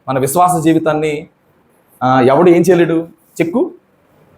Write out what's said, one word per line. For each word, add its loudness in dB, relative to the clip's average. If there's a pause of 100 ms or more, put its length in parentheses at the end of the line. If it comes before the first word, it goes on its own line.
మన -4
విశ్వాస 0
జీవితాన్ని, -2 (760)
ఆ, 2
ఎవడు 4
ఏం 4
చేయలేడు? 0 (320)
చెక్కు. -4 (680)